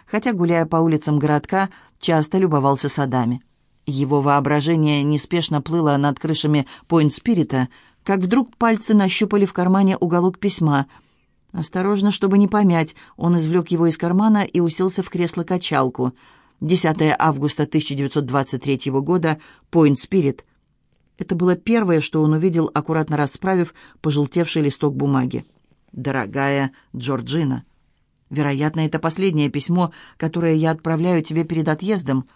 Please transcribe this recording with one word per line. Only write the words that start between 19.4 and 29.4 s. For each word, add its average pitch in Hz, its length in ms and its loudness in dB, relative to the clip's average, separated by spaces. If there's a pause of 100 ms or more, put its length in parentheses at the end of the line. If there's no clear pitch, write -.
Пойнт-Спирит. 147 760 2 (720)
Это - 180 -6
было 180 200 2
первое, 180 460 2
что 156 220 -2
он 151 100 4
увидел, 165 420 0
аккуратно 156 420 -2
расправив 170 580 -2 (260)
пожелтевший 156 640 0
листок 143 340 -2
бумаги. 131 480 -2 (480)
«Дорогая 135 800 -4 (240)
Джорджина, 131 680 -4 (640)
вероятно, 147 500 -2
это 156 180 0
последнее 156 500 0